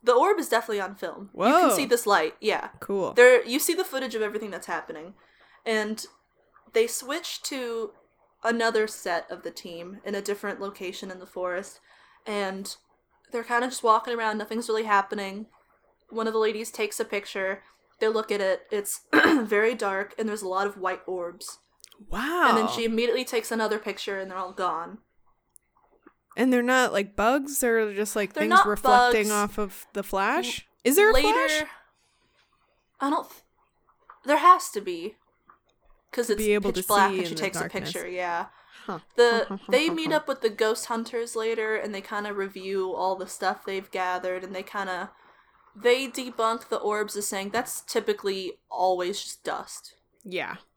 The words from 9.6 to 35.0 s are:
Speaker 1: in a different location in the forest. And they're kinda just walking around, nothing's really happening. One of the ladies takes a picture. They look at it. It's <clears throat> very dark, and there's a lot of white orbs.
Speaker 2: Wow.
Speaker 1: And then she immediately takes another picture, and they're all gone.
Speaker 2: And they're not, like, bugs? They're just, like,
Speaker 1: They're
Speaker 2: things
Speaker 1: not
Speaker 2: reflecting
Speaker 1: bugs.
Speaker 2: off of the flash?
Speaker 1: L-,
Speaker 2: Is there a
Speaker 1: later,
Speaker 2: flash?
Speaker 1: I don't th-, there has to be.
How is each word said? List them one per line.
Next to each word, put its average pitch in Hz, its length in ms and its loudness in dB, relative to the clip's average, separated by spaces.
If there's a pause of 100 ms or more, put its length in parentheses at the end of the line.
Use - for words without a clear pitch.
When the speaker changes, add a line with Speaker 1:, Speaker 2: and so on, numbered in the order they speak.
Speaker 1:
in 202 100 -6
a 202 60 -4
different 202 400 -6
location 190 500 -10
in 185 80 -14
the 180 60 -16
forest. 180 540 -8 (460)
And 196 500 -6 (560)
they're 233 120 -6
kinda 240 240 0
just 254 160 -8
walking 226 300 4
around, 220 240 -2
nothing's 220 320 -6
really 220 160 0
happening. 202 640 0 (640)
One 220 180 -2
of 220 60 -2
the 220 60 2
ladies 214 320 0
takes 214 280 -4
a 226 60 -2
picture. 196 560 -6 (380)
They 220 80 2
look 220 240 -2
at 202 100 0
it. 190 200 0 (100)
It's 202 360 -4
<clears throat> - 60 -2
very 240 640 4
dark, 202 420 -4
and 220 120 -4
there's 208 120 -6
a 196 60 -8
lot 190 180 0
of 202 120 -6
white 185 280 -4
orbs. 175 540 -10 (500)
Speaker 2:
Wow. 294 400 0
Speaker 1:
And - 80 6
then 220 120 2
she 233 160 -2
immediately 233 400 0
takes 226 260 -4
another 220 260 0
picture, 202 400 -6
and 190 140 -8
they're 185 60 -10
all 185 160 -8
gone. 175 460 -4 (1400)
Speaker 2:
And 254 160 4
they're 247 100 4
not, 254 300 4
like, 196 240 -2
bugs? 277 420 2
They're 226 340 2
just, 202 220 -4
like, 202 180 -2
Speaker 1:
They're 208 100 0
Speaker 2:
things 214 80 2
Speaker 1:
not 381 160 8
Speaker 2:
reflecting 247 560 4
Speaker 1:
bugs. 214 80 0
Speaker 2:
off 208 260 0
of 208 360 -6
the 202 100 -6
flash? 233 560 -2 (260)
Speaker 1:
L-, 254 60 6
Speaker 2:
Is 294 40 4
there 415 140 8
a 466 40 6
Speaker 1:
later, 523 200 6
Speaker 2:
flash? 311 300 2 (1400)
Speaker 1:
I 277 80 0
don't 330 200 -2
th-, - 120 -20 (840)
there 285 140 4
has 359 340 8
to 214 100 -6
be. 175 360 -8 (920)